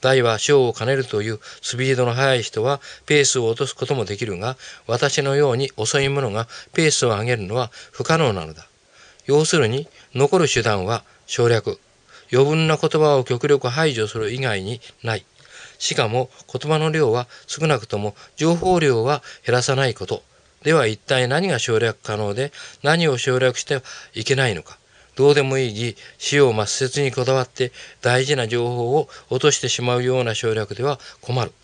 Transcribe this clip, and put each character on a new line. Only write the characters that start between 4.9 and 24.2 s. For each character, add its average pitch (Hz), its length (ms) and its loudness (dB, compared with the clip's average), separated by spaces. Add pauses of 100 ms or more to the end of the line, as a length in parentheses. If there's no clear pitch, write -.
の 139 120 0
よ 143 180 2
う 117 40 0
に 135 220 -4
遅 113 200 -2
い 139 120 0
者 139 200 -2
が 113 160 -4 (280)
ペ 165 140 2
ー - 20 2
ス - 160 0
を 120 40 4
上 107 140 0
げ 123 140 0
る 104 60 -6
の 98 100 -8
は 123 160 -2 (200)
不 - 140 -8
可 160 140 2
能 131 160 2
な 87 100 -6
の 78 80 -12
だ。 - 140 -20 (580)
要 151 220 2
す 180 100 0
る 131 100 4
に、 131 220 -4 (260)
残 143 260 4
る 160 60 2
手 127 140 0
段 104 240 0
は 113 200 -4 (220)
省 120 220 2
略。 110 300 0 (520)
余 131 160 4
分 160 200 2
な 156 100 2
言 151 140 0 (100)
葉 151 160 6
を 131 80 2
極 120 240 -2
力 127 200 2
排 151 260 0
除 110 120 -2
す 110 120 -8
る 107 120 -4
以 127 100 -6
外 110 220 -2
に 107 200 -8 (200)
な 113 140 -4
い。 - 80 -8 (540)
し - 160 -4
か 120 140 0
も、 123 200 -2 (240)
言 147 180 -4
葉 156 80 2
の 156 120 0
量 156 200 2
は 123 160 0 (200)
少 156 200 -6
な 147 120 2
く 104 80 -10
と - 100 -6
も 104 180 -4 (220)
情 165 200 2
報 180 240 2
量 123 240 2
は 143 180 -2 (240)
減 117 80 2
ら 123 80 2
さ 131 120 0
な 135 120 0
い 113 80 -2
こ 92 120 -10
と。 - 160 -6 (420)
で 156 100 4
は 139 120 4
一 107 120 -2
体 127 300 0
何 165 200 0
が 139 100 0
省 110 200 0
略 - 240 0
可 107 160 -6
能 104 160 -2
で、 139 180 -6 (300)
何 165 260 2
を 131 80 2
省 127 220 0
略 127 180 2
し - 80 -8
て 143 120 -2
は 127 60 -6 (320)
い 113 100 -8